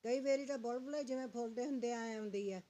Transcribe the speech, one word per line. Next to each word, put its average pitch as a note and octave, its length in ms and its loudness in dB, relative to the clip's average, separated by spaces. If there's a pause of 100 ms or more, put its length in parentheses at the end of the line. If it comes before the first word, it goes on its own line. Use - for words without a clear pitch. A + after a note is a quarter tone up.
ਕਈ B3 180 2
ਵਾਰੀ C4+ 260 4
ਤਾਂ C#4 120 0
ਬੁਲਬੁਲੇ B3+ 460 -2
ਜਿਵੇਂ B3+ 240 -2
ਫੁੱਲਦੇ A#3 380 -2
ਹੁੰਦੇ B3 240 2
ਐਂ A3+ 280 -2
ਆਉਂਦੀ G3+ 340 0
ਆ। F#3 180 -2